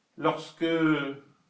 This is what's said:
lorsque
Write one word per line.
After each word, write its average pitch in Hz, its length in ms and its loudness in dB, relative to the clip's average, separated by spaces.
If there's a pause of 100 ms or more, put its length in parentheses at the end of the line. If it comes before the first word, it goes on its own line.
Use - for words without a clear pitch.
(180)
lorsque - 480 -2 (840)